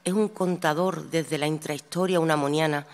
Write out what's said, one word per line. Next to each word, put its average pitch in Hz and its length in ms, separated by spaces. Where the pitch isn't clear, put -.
es 185 80
un 214 160
contador 175 800
desde 160 300
la 147 80
intrahistoria 165 720
unamoniana 151 720